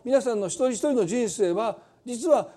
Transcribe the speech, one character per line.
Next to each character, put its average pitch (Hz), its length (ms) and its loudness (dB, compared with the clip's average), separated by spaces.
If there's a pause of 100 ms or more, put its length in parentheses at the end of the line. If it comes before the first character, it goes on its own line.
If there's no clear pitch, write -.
皆 262 160 2
さ 247 140 -2
ん 208 60 -2
の 190 80 -2
一 170 60 -8
人 254 160 0
一 233 80 -4
人 294 160 2
の 220 120 2
人 226 220 0
生 180 240 0
は、 208 260 -4 (260)
実 247 240 -6
は 240 280 4